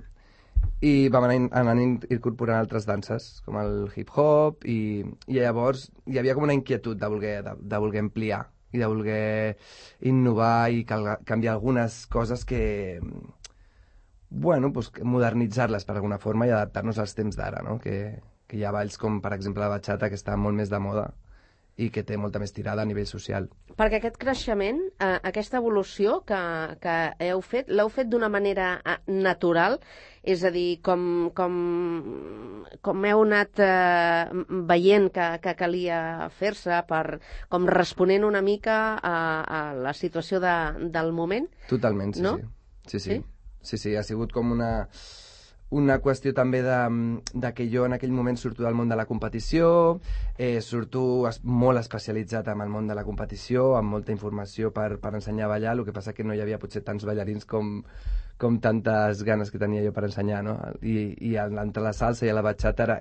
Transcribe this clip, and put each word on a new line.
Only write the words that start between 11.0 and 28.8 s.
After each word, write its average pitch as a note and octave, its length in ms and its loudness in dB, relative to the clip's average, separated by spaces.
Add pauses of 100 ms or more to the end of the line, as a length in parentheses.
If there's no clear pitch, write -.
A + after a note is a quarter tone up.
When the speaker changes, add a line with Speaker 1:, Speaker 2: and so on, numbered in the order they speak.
Speaker 1:
canviar A2+ 320 0
algunes A#2 480 0
coses A#2+ 400 -2
que... A#2+ 160 -2 (1700)
Bueno, C#3+ 420 2
pues, A#2+ 180 -4
que - 140 -12
modernitzar-les A#2 800 2
per G#2 120 -6
alguna G2+ 220 -2
forma A2+ 280 0
i A#2+ 80 4
adaptar-nos G#2 480 -2
als - 160 -8
temps G#2 180 -4
d'ara, G2+ 300 -6
no? A#2+ 160 -4
Que, G#2 380 -6 (260)
que A#2 100 -10
hi G#2 80 -2
ha G2+ 80 -2
balls G#2 260 -4
com, G#2 220 -2
per G2 140 -4
exemple, G2 280 -4
la G#2 100 0
bachata, G2+ 360 -2
que G2+ 100 -4
està G#2 200 -2
molt G#2 180 2
més G#2 140 -2
de G2+ 100 0
moda G2+ 300 -2 (720)
i A#2 80 0
que G#2+ 160 -4
té G#2+ 160 -4
molta G#2 180 -4
més G2+ 140 -6
tirada G#2 300 -4
a - 20 -2
nivell G#2 240 -2
social. G2+ 380 -6 (320)
Speaker 2:
Perquè A3 180 2
aquest A3+ 240 -4
creixement, B3 640 -2 (180)
eh, F#3+ 220 2
aquesta G#3 340 -4
evolució A3 640 0 (100)
que, G3+ 100 0 (440)
que E3+ 140 0 (280)
heu F3+ 160 0
fet, B3 320 -4
l'heu G#3 160 4
fet A#3 220 -2
d'una A3+ 180 2
manera, G3 460 0 (100)